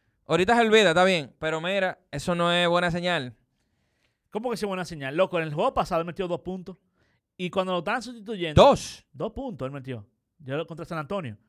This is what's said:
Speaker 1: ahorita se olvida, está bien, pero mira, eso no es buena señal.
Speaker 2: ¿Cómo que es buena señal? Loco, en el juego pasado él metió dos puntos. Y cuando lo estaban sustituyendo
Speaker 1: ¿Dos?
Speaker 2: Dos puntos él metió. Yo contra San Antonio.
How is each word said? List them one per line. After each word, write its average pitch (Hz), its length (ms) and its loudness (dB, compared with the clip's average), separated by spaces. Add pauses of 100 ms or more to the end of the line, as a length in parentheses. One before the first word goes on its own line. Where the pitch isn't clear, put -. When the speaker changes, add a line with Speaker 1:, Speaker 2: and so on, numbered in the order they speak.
(260)
Speaker 1:
ahorita 185 300 2
se 233 60 4
olvida, 214 280 6
está 170 140 4
bien, 170 340 0
pero 156 240 -4
mira, 185 380 -2 (120)
eso 147 220 -4
no 170 180 2
es 175 160 4
buena 175 220 2
señal. 170 460 -4 (920)
Speaker 2:
¿Cómo 233 200 -6
que 226 60 -4
es 208 100 -6
buena 185 180 -4
señal? 143 320 -8
Loco, 185 240 2
en 160 60 -2
el 147 80 -6
juego 233 200 0
pasado 180 280 -2
él 170 60 -4
metió 180 200 -6
dos 175 140 -6
puntos. 185 340 -12 (640)
Y 180 120 -4
cuando 185 220 -2
lo 175 80 0
estaban 214 220 -4
sustituyendo 202 600 2
Speaker 1:
¿Dos? - 520 6
Speaker 2:
Dos 165 180 -8
puntos 220 340 -10
él 139 60 -8
metió. 127 340 -12 (340)
Yo 147 280 -6
contra 165 180 -14
San 170 120 -10
Antonio. 151 400 -8 (120)